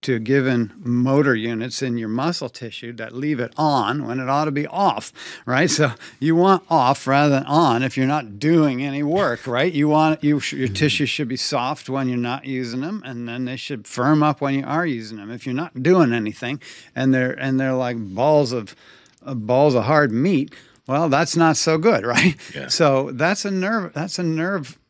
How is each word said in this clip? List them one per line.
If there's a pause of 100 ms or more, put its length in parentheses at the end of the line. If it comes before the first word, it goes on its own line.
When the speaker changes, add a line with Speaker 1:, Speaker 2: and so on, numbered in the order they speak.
Speaker 1:
to
given (100)
motor
units
in
your
muscle
tissue
that
leave
it
on
when
it
ought
to
be
off, (340)
right?
So (260)
you
want
off
rather
than
on
if
you're
not
doing
any
work,
right?
You
want,
you
sh-,
your
Speaker 2:
Mm-hmm.
Speaker 1:
tissues
should
be
soft
when
you're
not
using
them,
and
then
they
should
firm
up
when
you
are
using
them.
If
you're
not
doing
anything (360)
and
they're,
and
they're
like
balls
of, (500)
uh,
balls
of
hard
meat, (360)
well,
that's
not
so
good,
<laughs>
right? (180)
Speaker 3:
Yeah.
Speaker 1:
So
that's
a
nerve,
that's
a
nerve